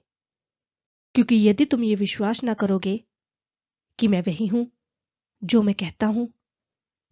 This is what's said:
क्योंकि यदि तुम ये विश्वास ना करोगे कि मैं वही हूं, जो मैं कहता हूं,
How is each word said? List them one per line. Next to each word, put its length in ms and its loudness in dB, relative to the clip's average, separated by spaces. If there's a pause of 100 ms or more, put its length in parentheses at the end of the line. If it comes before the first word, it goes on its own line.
(1160)
क्योंकि 340 4
यदि 160 4
तुम 200 0
ये 100 0
विश्वास 480 -4
ना 120 -4
करोगे 500 -2 (960)
कि 100 2
मैं 120 2
वही 260 -4
हूं, 200 -2 (760)
जो 180 4
मैं 120 0
कहता 320 -6
हूं, 200 -2 (840)